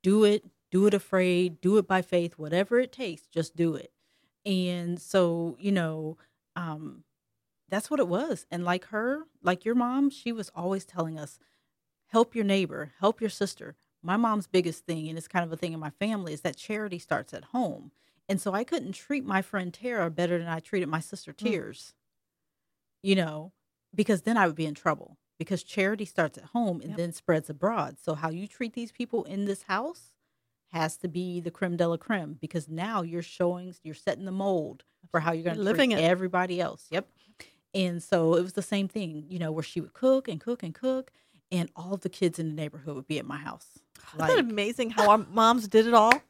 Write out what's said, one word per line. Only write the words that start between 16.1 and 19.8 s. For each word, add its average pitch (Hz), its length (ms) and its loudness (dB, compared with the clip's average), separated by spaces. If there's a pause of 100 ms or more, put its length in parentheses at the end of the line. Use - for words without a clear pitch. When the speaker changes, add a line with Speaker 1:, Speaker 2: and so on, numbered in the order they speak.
Speaker 1:
is 147 80 -10
that 151 160 -4
charity 208 420 -6
starts - 340 -4
at - 120 -12
home. - 460 -4 (360)
And 196 140 0
so 190 120 -2
I 214 100 0
couldn't 240 300 -4
treat - 300 -6
my 190 180 0
friend 185 320 -6
Tara 208 380 -2